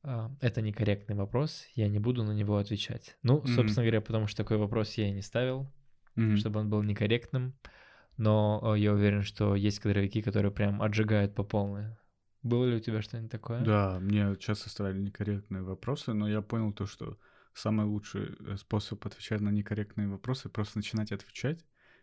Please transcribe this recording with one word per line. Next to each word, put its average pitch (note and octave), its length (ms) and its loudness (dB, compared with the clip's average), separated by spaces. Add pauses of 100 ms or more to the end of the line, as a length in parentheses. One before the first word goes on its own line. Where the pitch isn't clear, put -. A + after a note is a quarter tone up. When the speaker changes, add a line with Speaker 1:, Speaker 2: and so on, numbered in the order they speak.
Speaker 1:
э, A#2+ 260 -6 (120)
«Это A#2+ 200 0
некорректный G#2 540 -2
вопрос, A#2+ 600 -4
я G#2+ 140 2
не G#2 100 0
буду A#2+ 240 0
на G#2+ 100 -2
него G#2 240 2
отвечать». - 680 -4
Ну, C3 200 6
Speaker 2:
Мгм. C3 40 -2
Speaker 1:
собственно A#2 380 4
говоря, A2+ 160 4
потому A2 260 -2
что - 160 -6
такой G#2+ 140 0
вопрос G#2+ 380 0
я G#2 140 0
и G2+ 40 -2
не G2 100 -6
ставил, C3 500 -4 (420)
Speaker 2:
Мгм. A2 220 4
Speaker 1:
чтобы G#2+ 240 0
он G#2+ 80 -2
был G#2 140 2
некорректным. A#2 720 0 (600)
Но, G#2+ 580 4
э, G#2 40 4
я G#2 140 6
уверен, G2+ 300 6
что G2+ 320 2
есть G2+ 240 2
кадровики, G2+ 440 2
которые G2+ 280 2
прям G2+ 320 0
отжигают G#2+ 520 2
по G#2 80 0
полной. G2+ 540 -4 (460)
Было A#2+ 220 2
ли A#2+ 120 2
у - 40 0
тебя A2 200 -2
что-нибудь A2+ 300 -10
такое? A#2 340 -4
Speaker 2:
Да, G2+ 340 4
мне G2+ 360 2
часто G#2 340 -4
ставили G2 300 -4
некорректные G2 640 -4
вопросы, A2+ 500 -6
но G#2 160 0
я G#2+ 120 0
понял A2 320 -2
то, G2+ 120 -6
что - 320 -12 (360)
самый G#2+ 340 0
лучший, - 520 -4
э, G2+ 180 -8
способ - 480 -4
отвечать G#2 360 -6
на G#2 80 0
некорректные G#2 580 -2
вопросы — A2 420 -6
просто G#2+ 280 -6
начинать G#2+ 340 -4
отвечать - 540 -6 (380)